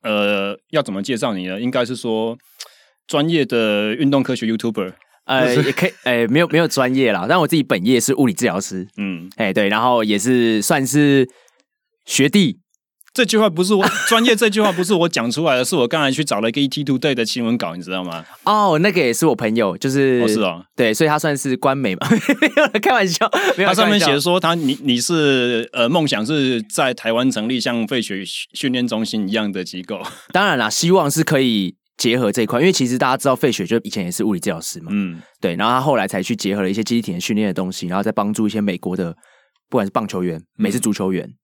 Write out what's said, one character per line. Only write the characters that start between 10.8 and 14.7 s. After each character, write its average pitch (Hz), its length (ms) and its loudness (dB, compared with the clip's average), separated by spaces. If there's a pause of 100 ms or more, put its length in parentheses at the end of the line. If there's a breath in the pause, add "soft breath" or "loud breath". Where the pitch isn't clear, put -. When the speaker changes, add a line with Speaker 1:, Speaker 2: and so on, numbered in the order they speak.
Speaker 2:
是 139 400 4 (800 soft breath)
学 139 240 2
弟。 170 300 0 (560)
Speaker 1:
这 247 100 2
句 214 140 0
话 214 100 4
不 170 140 -2
是 190 100 0
我， 190 220 2
Speaker 2:
<laughs> - 140 -4
Speaker 1:
专 226 160 2
业 240 100 4
这 220 160 2
句 214 100 -2
话 208 120 2